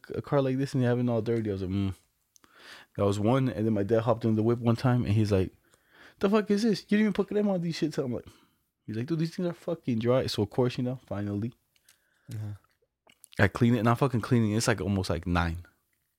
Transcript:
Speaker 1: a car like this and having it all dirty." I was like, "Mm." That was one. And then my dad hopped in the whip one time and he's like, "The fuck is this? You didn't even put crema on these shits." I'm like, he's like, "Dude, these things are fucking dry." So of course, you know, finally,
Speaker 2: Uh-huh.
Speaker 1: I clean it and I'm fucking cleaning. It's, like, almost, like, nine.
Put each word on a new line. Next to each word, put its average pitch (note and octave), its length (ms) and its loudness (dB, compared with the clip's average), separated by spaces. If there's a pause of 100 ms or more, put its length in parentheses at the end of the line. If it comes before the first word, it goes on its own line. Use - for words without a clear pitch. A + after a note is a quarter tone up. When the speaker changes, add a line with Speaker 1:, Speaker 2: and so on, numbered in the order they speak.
(140)
Speaker 1:
a - 80 -6
car C#3+ 200 0
like C3 160 0
this C3+ 160 -4
and C3+ 80 2
having B2 260 2
it A#2+ 40 0
all A2+ 100 0
dirty." A#2 280 -2
I - 20 0
was F#2+ 100 -6
like, F#2 80 -4
"Mm." G2 240 -2 (1000)
That G2 80 0
was G2+ 140 2
one. B2+ 300 2
And G#2+ 180 -2
then A2+ 80 2
my G2+ 80 0
dad A2 200 2
hopped A2+ 220 0
in A2+ 120 2
the G#2+ 60 2
whip A#2 180 2
one A#2 160 2
time B2 280 0
and F#2+ 80 0
he's G#2+ 200 2
like, F#2+ 200 2 (680)
"The G3 100 2
fuck G#3 200 2
is G3+ 120 0
this? A3 200 0
You - 80 -16
didn't G#3 100 4
even G#3+ 120 2
put F#3+ 160 -2
crema G#3 240 0
on F#3 80 -2
these E3+ 180 -4
shits." D#3+ 200 -2
I'm C#3 140 -2
like, G#2 120 -6 (640)
he's G#2+ 100 -8
like, A2+ 100 -4
"Dude, E3 120 -2
these D#3+ 160 -4
things F3+ 140 -4
are E3+ 40 -4
fucking E3 460 -4
dry." A#2+ 300 2
So - 160 -2
of G2 60 -2
course, B2 280 0
you C3 60 -2
know, B2 220 -4
finally, G2+ 460 -6 (800)
Speaker 2:
Uh-huh. G#2+ 220 -8 (840)
Speaker 1:
I G2+ 100 6
clean A#2+ 260 2
it A#2+ 60 2
and A2 80 2
I'm A#2+ 80 4
fucking B2+ 260 0
cleaning. A2+ 320 2
It's, A2+ 140 0
like, G#2 120 2
almost, F#2 300 -2
like, E2+ 160 -4
nine. F2 400 0 (520)